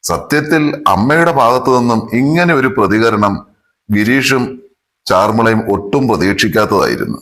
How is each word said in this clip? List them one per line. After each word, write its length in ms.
സത്യത്തിൽ 840
അമ്മയുടെ 440
ഭാഗത്തു 480
നിന്നും 360
ഇങ്ങനെ 380
ഒരു 140
പ്രതികരണം 800
ഗിരീഷും 680
ചാർമിളയും 640
ഒട്ടും 360
പ്രതീക്ഷിക്കാത്തതായിരുന്നു. 1160